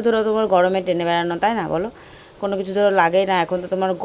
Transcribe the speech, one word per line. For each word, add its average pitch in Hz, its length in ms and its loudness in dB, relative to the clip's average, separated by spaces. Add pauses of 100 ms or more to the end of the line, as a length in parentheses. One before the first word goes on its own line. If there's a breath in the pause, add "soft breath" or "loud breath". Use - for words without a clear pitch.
ধরো 220 220 2
তোমার 220 180 0 (100)
গরমে 185 320 2
টেনে 175 220 -2
বেড়ানো, 170 340 -2
তাই 220 160 0
না 175 140 -4
বলো? 180 160 -4 (520 loud breath)
কোনো 196 180 -4
কিছু 190 180 -8
ধরো 202 140 4 (100)
লাগেই 175 300 2
না, 190 120 2
এখন 180 200 -2
তো 180 100 -12
তোমার 190 180 -2 (140)